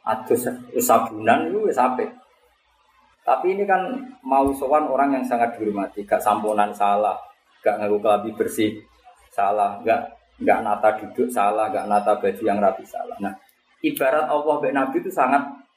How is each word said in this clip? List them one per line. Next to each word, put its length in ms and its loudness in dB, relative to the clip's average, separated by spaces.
adus 360 0
sabunan 680 2
iku 180 0
wis 100 0
apik. 320 0
Tapi 260 2
ini 160 -2
kan 240 0
mau 320 4
sowan 320 2
orang 320 2
yang 60 -4
sangat 320 0
dihormati, 500 -4
gak 160 0
samponan 480 2
salah, 480 2
gak 160 0
nganggo 240 0
klambi 320 2
bersih 480 -2
salah, 560 0
gak, 320 0
gak 240 2
nata 320 2
duduk 320 -4
salah, 400 0
gak 160 -4
nata 320 2
baju 260 -2
yang 140 0
rapi 320 0
salah. 320 -10
Nah, 160 -6
ibarat 480 0
Allah 220 0
mbek 80 -2
Nabi 320 -2
itu 80 -8
sangat 320 2